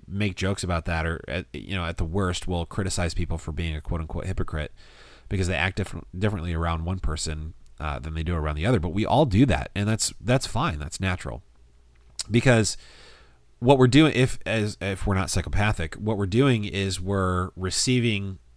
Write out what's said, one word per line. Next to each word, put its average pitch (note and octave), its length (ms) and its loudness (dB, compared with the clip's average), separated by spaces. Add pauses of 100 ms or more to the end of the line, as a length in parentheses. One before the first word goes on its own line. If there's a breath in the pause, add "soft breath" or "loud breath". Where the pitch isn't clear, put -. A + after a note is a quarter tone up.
make G2 280 -2
jokes F#2+ 280 -2
about F2 220 -2
that, E2 200 -2
or E2 220 -4
at, E2 240 -6
you D2+ 240 -8
know, F2 100 -2
at E2+ 120 -6
the E2+ 80 0
worst, F2+ 420 -2
we'll F2 180 -2
criticize F2+ 500 -2
people E2 240 -2
for - 120 -10
being E2 240 -4
a D2 60 -8
quote E2 200 -4
unquote D#2+ 240 -6
hypocrite - 460 -4 (560 loud breath)
because F#2 200 -2
they F2+ 80 -2
act F2 220 -2
different, F#2 300 -6 (100)
differently F2+ 360 -2
around E2 320 -2
one F#2 140 -2
person, D#2 540 -4 (260)
uh, D2+ 180 -4
than D2+ 160 -8
they D#2+ 100 -2
do E2+ 120 -2
around D2+ 200 -2
the D#2 120 -2
other. B2 120 4
But E2+ 100 -2
we G2+ 160 0
all C3+ 200 4
do A#2 220 6
that, C#2 260 0
and G2+ 140 -2
that's, - 340 0
that's B2 240 2
fine. G#2 320 -2
That's C#2+ 220 -8
natural. F2+ 420 -4 (880)
Because A2+ 480 4 (840 loud breath)
what C3 180 8
we're B2+ 100 10
doing, C#3 280 8
if, C3 300 2
as, G#2+ 360 -2
if F#2+ 240 -4
we're G2+ 80 2
not F#2+ 160 0
psychopathic, F#2 680 0
what G#2 220 -4
we're G2+ 80 -2
doing A2+ 400 4
is F#2+ 340 -4
we're F#2 560 0
receiving G2 840 -2 (180)